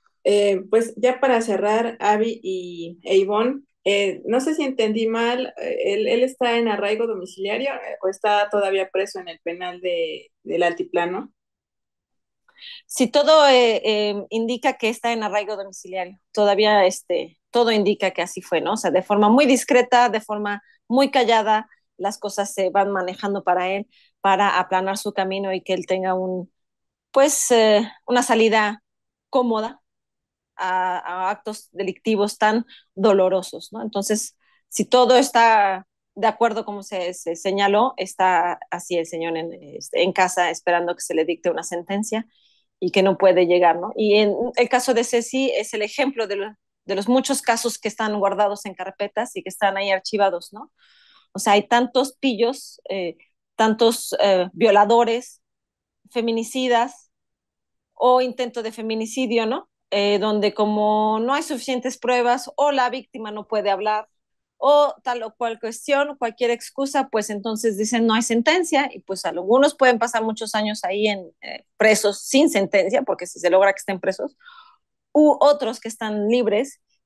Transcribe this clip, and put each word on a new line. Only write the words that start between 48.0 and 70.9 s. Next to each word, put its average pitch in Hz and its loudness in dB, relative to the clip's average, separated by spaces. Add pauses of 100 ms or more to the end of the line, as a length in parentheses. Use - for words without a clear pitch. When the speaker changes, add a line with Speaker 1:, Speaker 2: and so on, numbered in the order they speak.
Speaker 2:
guardados 202 0
en 190 -12
carpetas 202 -8
y 180 -8
que 190 -14
están 196 -2
ahí 196 -2
archivados, 190 -2
¿no? 226 -18 (600)
O 196 -12
sea, 202 2
hay 208 2
tantos 247 0
pillos, 240 -4 (100)
eh, 180 -8 (400)
tantos, 220 0
eh, 190 2
violadores, 226 2 (680)
feminicidas 233 -2 (840)
o 254 4
intento 247 -6
de 220 -8
feminicidio, 220 -4
¿no? 277 -6 (200)
Eh, 202 0
donde 208 -2
como 214 0
no 247 -2
hay 311 -2
suficientes 254 -6
pruebas 247 0
o 285 2
la 247 0
víctima 220 -12
no 208 -12
puede 202 -2
hablar 214 -2 (500)
o 294 4 (100)
tal 240 -4
o 214 -12
cual 226 -6
cuestión, 285 -2
cualquier 233 -2
excusa, 269 -4
pues 214 -2
entonces 214 -4
dicen, 226 0
"No 220 2
hay 233 2
sentencia", 294 0
y - -20
pues 190 -8
algunos 220 2
pueden 247 4
pasar 233 -2
muchos 220 -6
años 214 -4
ahí 208 -2